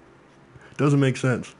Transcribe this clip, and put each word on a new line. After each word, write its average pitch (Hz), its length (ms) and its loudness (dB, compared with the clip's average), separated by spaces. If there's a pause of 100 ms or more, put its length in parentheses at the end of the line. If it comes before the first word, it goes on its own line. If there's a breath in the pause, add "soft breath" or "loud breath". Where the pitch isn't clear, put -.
(760 loud breath)
doesn't 143 240 2
make 131 160 2
sense. 120 440 -4